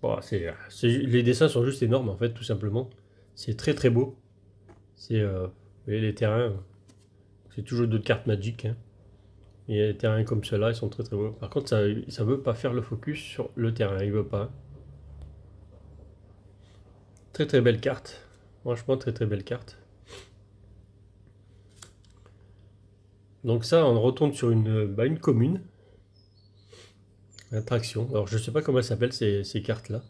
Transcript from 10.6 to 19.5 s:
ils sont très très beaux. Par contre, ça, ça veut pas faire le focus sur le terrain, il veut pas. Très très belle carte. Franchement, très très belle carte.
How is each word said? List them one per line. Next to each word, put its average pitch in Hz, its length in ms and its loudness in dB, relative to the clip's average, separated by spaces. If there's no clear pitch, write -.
ils 113 60 -2
sont 110 140 -4
très 110 140 -8
très 110 120 -8
beaux. 104 160 -2
Par 107 180 -12
contre, 139 200 -4
ça, 110 100 4
ça - 140 -4
veut 135 180 2
pas 131 120 0
faire 120 200 -2
le 120 100 -2
focus 147 360 -6
sur - 360 -8
le 113 180 0
terrain, 98 300 0
il 101 80 0
veut 104 160 0
pas. 107 240 -4
Très 151 140 -2
très 131 140 6
belle 117 200 4
carte. - 400 -6
Franchement, 127 360 -2
très 131 160 -4
très 117 120 -2
belle 101 180 -2
carte. - 340 -12